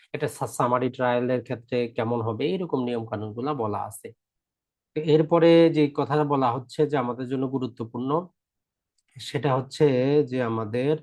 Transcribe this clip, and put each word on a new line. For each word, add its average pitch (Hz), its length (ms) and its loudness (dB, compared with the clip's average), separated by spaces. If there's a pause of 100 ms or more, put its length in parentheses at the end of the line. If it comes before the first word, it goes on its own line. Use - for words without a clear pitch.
(120)
এটা 143 160 0
সা-, - 180 -8
সামারি 123 440 0
ট্রায়ালের 123 520 0
ক্ষেত্রে 120 460 -4
কেমন 117 320 -2
হবে, 113 300 -2
এরকম 165 340 -4
নিয়ম 120 220 -4
কানুনগুলা 110 480 -6
বলা 107 240 -4
আছে। 107 340 -12 (800)
এরপরে 165 760 6
যে 151 240 2
কথাটা 147 300 0
বলা 135 280 0
হচ্ছে 135 340 -2
যে 143 100 -2
আমাদের 123 320 -4
জন্য 131 200 -2
গুরুত্বপূর্ণ, 131 800 -4 (920)
সেটা 135 360 -2
হচ্ছে 135 300 0 (360)
যে 127 200 -2
আমাদের 117 600 -2